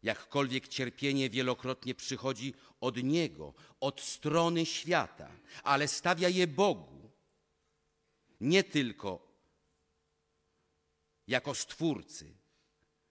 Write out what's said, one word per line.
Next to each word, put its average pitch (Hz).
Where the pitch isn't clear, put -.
Jakkolwiek 131
cierpienie 135
wielokrotnie 127
przychodzi 127
od 123
Niego, 127
od 139
strony 165
świata, 147
ale 139
stawia 175
je 180
Bogu. 131
Nie 170
tylko 104
jako 127
Stwórcy, -